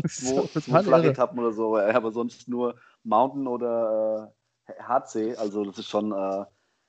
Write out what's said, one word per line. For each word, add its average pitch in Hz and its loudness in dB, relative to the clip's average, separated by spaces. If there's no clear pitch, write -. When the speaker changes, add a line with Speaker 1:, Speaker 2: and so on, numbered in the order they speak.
Speaker 1:
Das - -4
ist 127 -6
Speaker 2:
zwei, 139 2
Speaker 1:
total - -4
Speaker 2:
zwei 160 4
flache 170 6
Speaker 1:
irre. 156 6
Speaker 2:
Etappen 127 0
oder 117 0
so, 110 0
ja, 107 4
aber 113 2
sonst 117 -6
nur, 123 -2
äh, 113 -2
H 131 0
C. 113 -4
Also 107 -4
das 98 -10
ist 104 -12
schon, 107 0
äh, 98 -4